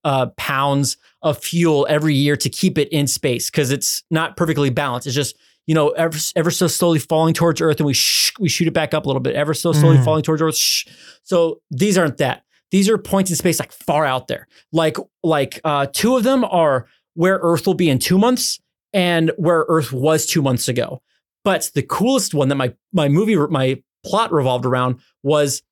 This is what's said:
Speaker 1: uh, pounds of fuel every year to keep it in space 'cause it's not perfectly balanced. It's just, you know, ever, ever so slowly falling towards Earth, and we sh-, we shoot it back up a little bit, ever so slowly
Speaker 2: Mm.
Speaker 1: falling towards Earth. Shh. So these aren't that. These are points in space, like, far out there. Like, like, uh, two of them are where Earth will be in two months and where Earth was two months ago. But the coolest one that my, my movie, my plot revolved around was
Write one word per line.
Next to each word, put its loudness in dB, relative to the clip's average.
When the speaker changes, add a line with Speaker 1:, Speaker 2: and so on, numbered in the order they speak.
Speaker 1:
uh, 0
pounds -2
of 0
fuel 0
every 2
year 2
to -4
keep 0
it 0
in 0
space -4
'cause -2
it's -4
not -2
perfectly 0
balanced. -4
It's -6
just, -4
you 0
know, 2
ever, -2
ever 0
so -2
slowly 0
falling 0
towards 0
Earth, 2
and 0
we 0
sh-, 0
we -2
shoot 0
it -4
back -2
up -4
a -2
little -2
bit, -2
ever 0
so -2
slowly 6
Speaker 2:
Mm. 4
Speaker 1:
falling 2
towards -2
Earth. 0
Shh. -2
So 0
these 0
aren't 0
that. -2
These 2
are 4
points 0
in -2
space, 0
like, -8
far -2
out -2
there. -8
Like, 0
like, 0
uh, 0
two 2
of 0
them 2
are 2
where 2
Earth 0
will 2
be 2
in 2
two 0
months 0
and 2
where 2
Earth 0
was 0
two 0
months 0
ago. -6
But 0
the -2
coolest 0
one 0
that 0
my, -2
my 2
movie, 2
my 0
plot 0
revolved 0
around 0
was 0